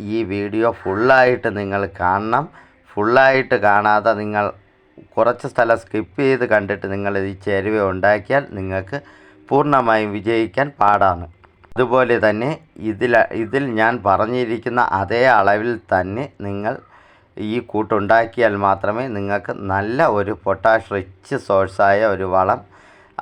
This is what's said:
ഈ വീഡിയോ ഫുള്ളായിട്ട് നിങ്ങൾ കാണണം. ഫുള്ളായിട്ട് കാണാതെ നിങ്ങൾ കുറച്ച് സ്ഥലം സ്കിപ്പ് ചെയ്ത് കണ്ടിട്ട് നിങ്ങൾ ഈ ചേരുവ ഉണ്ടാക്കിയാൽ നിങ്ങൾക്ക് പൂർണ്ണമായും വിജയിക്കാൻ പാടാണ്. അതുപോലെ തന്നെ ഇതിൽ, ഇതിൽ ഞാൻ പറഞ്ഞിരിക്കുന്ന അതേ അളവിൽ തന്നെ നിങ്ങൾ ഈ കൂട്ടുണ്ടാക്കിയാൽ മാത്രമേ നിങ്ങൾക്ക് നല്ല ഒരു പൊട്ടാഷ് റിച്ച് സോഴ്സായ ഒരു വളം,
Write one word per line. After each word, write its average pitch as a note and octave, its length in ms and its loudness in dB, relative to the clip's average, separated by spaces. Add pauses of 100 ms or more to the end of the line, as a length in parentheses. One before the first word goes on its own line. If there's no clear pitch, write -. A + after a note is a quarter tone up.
(140)
ഈ A2+ 40 -2 (140)
വീഡിയോ G#2 360 -2 (120)
ഫുള്ളായിട്ട് B2 800 2
നിങ്ങൾ G2+ 240 -2 (180)
കാണണം. G#2 460 0 (460)
ഫുള്ളായിട്ട് B2+ 760 2
കാണാതെ G#2 460 2 (100)
നിങ്ങൾ G#2 240 -2 (720)
കുറച്ച് A#2+ 360 0
സ്ഥലം A#2 320 2
സ്കിപ്പ് - 400 -6
ചെയ്ത് C3 200 2 (100)
കണ്ടിട്ട് G2+ 400 0
നിങ്ങൾ G2+ 260 -4
ഈ G2 120 -4 (140)
ചേരുവ G#2 460 0
ഉണ്ടാക്കിയാൽ G#2 520 0 (140)
നിങ്ങൾക്ക് F#2+ 400 -6 (520)
പൂർണ്ണമായും B2+ 680 2
വിജയിക്കാൻ A2+ 500 -2 (140)
പാടാണ്. F#2+ 460 2 (480)
അതുപോലെ B2 500 2
തന്നെ G#2+ 240 0 (420)
ഇതിൽ, A#2+ 240 0 (280)
ഇതിൽ A#2+ 200 -2 (160)
ഞാൻ A#2 300 0
പറഞ്ഞിരിക്കുന്ന A#2 720 0 (160)
അതേ A2 240 0 (140)
അളവിൽ G#2 340 2 (220)
തന്നെ G2 320 -2 (220)
നിങ്ങൾ G2+ 280 -6 (640)
ഈ G#2+ 180 -6 (160)
കൂട്ടുണ്ടാക്കിയാൽ A2 840 2 (120)
മാത്രമേ G#2 400 -2 (100)
നിങ്ങൾക്ക് G2+ 380 -6 (180)
നല്ല A#2 340 0 (120)
ഒരു G2+ 160 -4 (100)
പൊട്ടാഷ് A2 520 0
റിച്ച് - 500 -8
സോഴ്സായ G2 560 2 (140)
ഒരു F#2 180 -6
വളം, G2 260 2 (600)